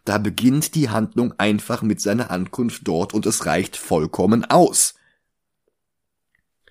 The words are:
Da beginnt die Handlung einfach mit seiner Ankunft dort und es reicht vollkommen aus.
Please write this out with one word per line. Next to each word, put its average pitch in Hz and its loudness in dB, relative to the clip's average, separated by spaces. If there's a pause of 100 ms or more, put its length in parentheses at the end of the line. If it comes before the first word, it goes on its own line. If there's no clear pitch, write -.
Da 101 0
beginnt 123 0
die 143 0
Handlung 113 0
einfach 104 0
mit 107 0
seiner 110 -2
Ankunft 104 -4
dort 85 -2
und 107 -2
es 110 -2
reicht 85 -2
vollkommen 95 0
aus. - 2 (1800)